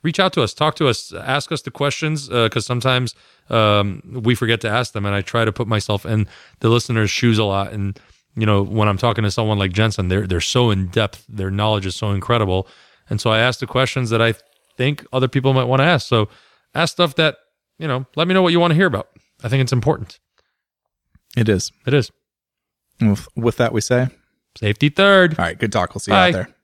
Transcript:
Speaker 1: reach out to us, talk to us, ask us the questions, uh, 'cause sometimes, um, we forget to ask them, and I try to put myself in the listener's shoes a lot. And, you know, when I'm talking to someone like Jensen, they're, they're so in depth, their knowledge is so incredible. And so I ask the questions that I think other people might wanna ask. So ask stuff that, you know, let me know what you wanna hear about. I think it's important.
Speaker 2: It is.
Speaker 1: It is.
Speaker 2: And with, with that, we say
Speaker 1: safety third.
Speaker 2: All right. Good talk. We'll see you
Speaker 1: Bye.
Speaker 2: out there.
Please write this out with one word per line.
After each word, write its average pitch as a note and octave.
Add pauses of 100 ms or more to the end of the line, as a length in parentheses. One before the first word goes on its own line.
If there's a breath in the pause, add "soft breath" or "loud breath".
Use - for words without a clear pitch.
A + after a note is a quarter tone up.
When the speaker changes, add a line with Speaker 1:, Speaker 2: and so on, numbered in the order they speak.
Speaker 1:
reach E3
out F#3
to D#3
us, A2
talk D#3
to D#3
us, -
ask C3
us D3
the -
questions, C#3+
uh, A#2
'cause A2
sometimes, B2 (360 soft breath)
um, G#2 (200)
we A#2+
forget A2+
to A#2
ask A2+
them, G2+
and G2+
I G2+
try A2+
to A2
put A2
myself G#2
in G#2+ (340 loud breath)
the A#2
listener's A2+
shoes A#2
a A2
lot. G2
And, G2 (380 soft breath)
you A2
know, G2+
when G#2+
I'm G2
talking A#2
to G2+
someone G#2+
like F#2+
Jensen, G#2
they're, F#2+
they're F2+
so A#2+
in F#2+
depth, G#2
their G2
knowledge G#2
is F#2+
so G#2
incredible. F#2+ (420 soft breath)
And G#2
so A2+
I A2
ask B2
the -
questions B2
that A2+
I A2+ (420)
think C#3
other B2+
people C3+
might C3
wanna C3
ask. D#3+
So G#2+ (460 soft breath)
ask D#3+
stuff E3+
that, D#3 (400)
you D#3
know, C3 (100)
let E3
me F#3
know F#3+
what F3
you E3+
wanna E3+
hear F#3
about. A#2+ (340)
I A#2
think C3+
it's B2
important. A#2+ (1160)
Speaker 2:
It A2+
is. F#2+ (140)
Speaker 1:
It B2
is. C3+ (880)
Speaker 2:
And A2
with, -
with A#2
that, A#2
we G#2+
say B2+ (500)
Speaker 1:
safety G#2+
third. F#3
Speaker 2:
All F2
right. E2
Good G#2+
talk. F2+
We'll G2
see -
you G#2
Speaker 1:
Bye. F3+
Speaker 2:
out -
there. F#2 (160)